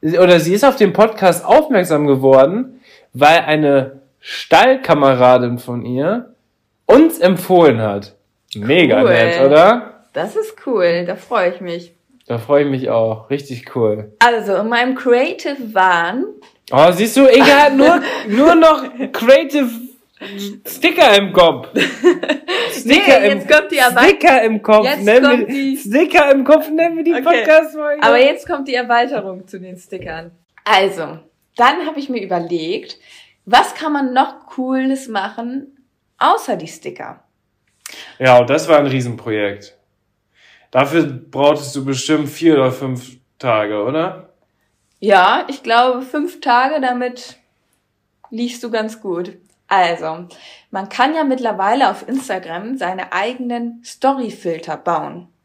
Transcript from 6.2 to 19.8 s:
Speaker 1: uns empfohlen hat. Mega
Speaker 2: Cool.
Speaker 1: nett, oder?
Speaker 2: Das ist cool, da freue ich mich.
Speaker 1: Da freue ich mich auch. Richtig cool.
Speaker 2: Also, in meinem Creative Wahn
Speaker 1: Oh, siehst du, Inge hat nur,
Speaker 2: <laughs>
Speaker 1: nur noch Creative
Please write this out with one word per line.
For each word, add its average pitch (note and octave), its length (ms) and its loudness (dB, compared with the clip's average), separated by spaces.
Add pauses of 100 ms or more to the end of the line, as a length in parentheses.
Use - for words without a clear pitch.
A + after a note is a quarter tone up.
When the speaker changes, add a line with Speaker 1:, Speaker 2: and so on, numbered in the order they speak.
Speaker 1:
uns C#4+ 320 4
empfohlen E3+ 640 2
hat. G2+ 320 -6 (400)
Mega C#3+ 480 2
Speaker 2:
Cool. A#3 80 2
Speaker 1:
nett, E3+ 340 0
oder? F3+ 680 2
Speaker 2:
Das F#3 240 -8
ist A4 180 -8 (120)
cool, F3 400 -2
da F#3+ 100 -8
freue F#3 360 -4
ich F3+ 80 -16
mich. F3 320 -14 (340)
Speaker 1:
Da A#2 120 -8
freue C#3+ 260 0
ich C#3+ 60 -2
mich C3 180 -4
auch. A2+ 400 -2
Richtig C#3 480 -10
cool. G#2+ 440 -4
Speaker 2:
Also, A3 340 0
in G3+ 140 -2
meinem B3 260 -2
Creative C4+ 640 -2 (180)
Wahn F#3 500 0 (480)
Speaker 1:
Oh, D3+ 200 4
siehst G#3+ 260 -2
du, C4+ 80 6
Inge C#4 360 6
hat C#4 120 4
nur, C#4+ 260 4 (140)
Speaker 2:
<laughs> - 140 -10
Speaker 1:
nur C#4 260 4
noch D#4+ 280 4 (300)
Creative C#4 560 2 (1000)